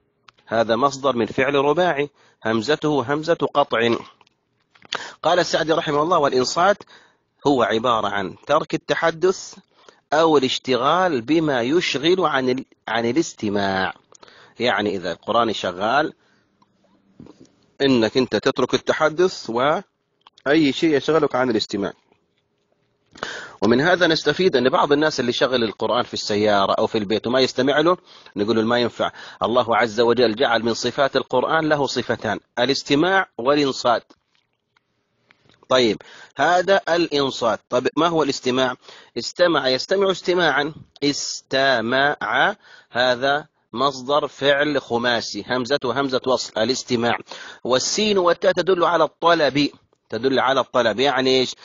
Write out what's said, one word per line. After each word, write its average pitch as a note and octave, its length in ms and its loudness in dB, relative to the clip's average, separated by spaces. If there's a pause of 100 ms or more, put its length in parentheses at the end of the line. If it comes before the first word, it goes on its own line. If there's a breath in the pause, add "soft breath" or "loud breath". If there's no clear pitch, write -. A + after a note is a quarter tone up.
(460)
هذا A2+ 300 0
مصدر C3+ 400 0
من A2+ 100 0
فعل C3+ 280 -2
رباعي D3 560 0 (360 soft breath)
همزته C3 680 0
همزة D#3 400 -2
قطع. A#2 400 2 (1300 loud breath)
قال F3 160 2
السعدي E3 340 0
رحمه D3+ 300 0
الله: E3+ 160 0
"والإنصات C#3+ 580 2 (680 soft breath)
هو C3+ 160 4
عبارة A2 460 0
عن G2 280 -6 (100)
ترك D#3 280 0
التحدث E3 800 -2 (580 soft breath)
أو D#3 260 4
الاشتغال C3 840 0
بما C#3+ 420 0
يشغل D#3+ 580 0
عن C#3 300 0
ال-، C3 140 -2 (240)
عن A#2 180 -2
الاستماع". G2+ 880 -2 (680 loud breath)
يعني G#2 360 -2
إذا F2 160 -6
القرآن A2 400 -2
شغال، G#2+ 600 -2 (1700)
إنك B2 340 2
أنت B2+ 200 0
تترك C3 380 0
التحدث D#3 760 -2
وأي C#3+ 1200 -2
شيء D#3+ 240 2
يشغلك D3+ 380 0
عن B2+ 160 0
الاستماع. G2+ 420 -2 (1700 loud breath)
ومن A#2 180 4
هذا F3 260 2
نستفيد F#3 500 0
أن B2 120 2
بعض D#3+ 240 2
الناس D3 280 0
اللي A#2+ 120 -2
شغل B2 320 0
القرآن G#2+ 380 -2
في - 120 -12
السيارة G#2 580 0
أو G#2+ 140 2
في A2+ 120 -4
البيت G#2 280 -2
وما B2+ 140 0
يستمع C3 400 0
له، E3+ 160 2 (400 loud breath)
نقول G#2 200 0
له: A2 60 2
"ما A#2 160 0
ينفع، A2 320 -2 (320 loud breath)
الله A2+ 340 0
عز A2 240 0
وجل A#2 340 2
جعل A#2 280 0
من A#2 120 0
صفات C3+ 420 -2
القرآن D#3 520 0
له C#3+ 180 0
صفتان، A2+ 540 -4 (180)
الاستماع D3 720 0 (100)
والإنصات". C3 760 0 (1600)
طيب، B2 340 2 (340 loud breath)
هذا F3+ 520 2
الإنصات. C#3+ 720 0 (100)
طيب، B2+ 260 0
ما D#3 100 2
هو E3 160 0
الاستماع؟ C3 520 -2 (440 loud breath)
استمع D3 500 0
يستمع F#3+ 420 0
استماعاً، D#3+ 640 0 (300)
استمع، C3+ 1500 -2 (340 loud breath)
هذا B2+ 560 0 (260)
مصدر C3+ 560 -2
فعل C#3+ 520 0
خماسي، A#2 680 -4
همزة B2+ 360 -2
همزة B2+ 420 -2
وصل، A#2+ 360 -2
الاستماع. A#2+ 560 -2 (460 loud breath)
والسين G3 540 0
والتاء F3 340 2
تدل F3 320 0
على D#3+ 200 2
الطلب، D3 640 2 (420)
تدل B2 300 0
على C3 200 2
الطلب. A#2 400 0
يعني C3 400 2
إيش؟ B2 140 -4 (100)